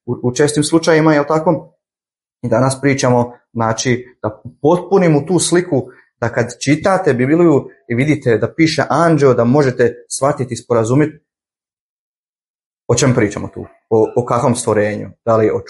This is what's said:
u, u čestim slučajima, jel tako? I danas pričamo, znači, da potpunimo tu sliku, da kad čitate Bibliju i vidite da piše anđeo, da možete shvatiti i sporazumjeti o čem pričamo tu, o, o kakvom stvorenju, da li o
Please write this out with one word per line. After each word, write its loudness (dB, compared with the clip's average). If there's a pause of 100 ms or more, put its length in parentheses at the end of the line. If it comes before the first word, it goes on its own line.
u, -4
u -4
čestim 0
slučajima, 2
jel 2
tako? -2 (640)
I -6
danas 0
pričamo, 0 (200)
znači, -4
da -8 (200)
potpunimo 2
tu -2
sliku, 0 (380)
da -2
kad -4
čitate 0
Bibliju 2 (200)
i -4
vidite 0
da -4
piše 0
anđeo, 2
da 2
možete 2 (140)
shvatiti -4
i -12
sporazumjeti -2 (1600)
o 2
čem 0
pričamo -2
tu, -14 (260)
o, 2
o 0
kakvom 0
stvorenju, -2 (140)
da 2
li 2
o -4